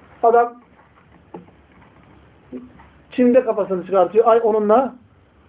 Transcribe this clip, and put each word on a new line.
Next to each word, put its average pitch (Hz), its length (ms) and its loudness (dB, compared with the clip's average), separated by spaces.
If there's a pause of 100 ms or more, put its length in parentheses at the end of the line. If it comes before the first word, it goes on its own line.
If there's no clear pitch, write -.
(220)
Adam 240 320 2 (2500)
Çin'de 254 340 2
kafasını 190 420 -6
çıkartıyor. 190 400 0
Ay 226 160 4
onunla 214 520 0 (540)